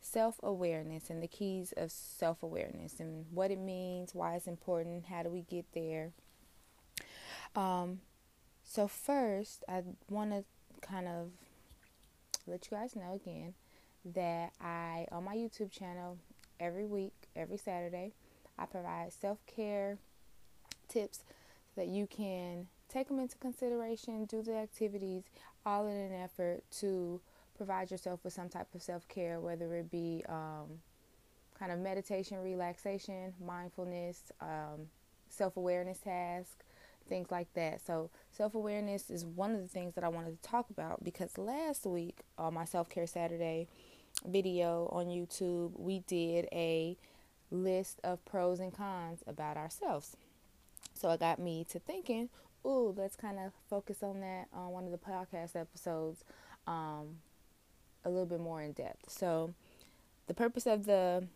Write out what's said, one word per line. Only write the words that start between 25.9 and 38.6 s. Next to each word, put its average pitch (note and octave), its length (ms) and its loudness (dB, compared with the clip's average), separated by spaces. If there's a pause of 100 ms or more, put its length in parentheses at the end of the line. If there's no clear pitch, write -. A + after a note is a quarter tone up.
an G3 160 -2
effort F3+ 560 0
to F3+ 500 2 (380)
provide F#3 320 0
yourself F3+ 340 -4
with F3+ 80 -4
some F3+ 160 -6
type - 260 -6
of F3 80 -8
self-care, E3+ 580 -2
whether E3+ 360 -2
it E3+ 140 -2
be, E3+ 400 0
um, D#3 520 -6 (720)
kind F#3 160 -4
of F3 80 0
meditation, F#3+ 640 0
relaxation, F#3 960 -2
mindfulness, F3 1000 -4
um, D#3 500 -6 (400)
self-awareness F3+ 720 2
task, F3+ 640 -4 (440)
things F3+ 240 -2
like F3 220 0
that. D#3+ 280 0
So E3 300 0 (200)
self-awareness G#3 800 0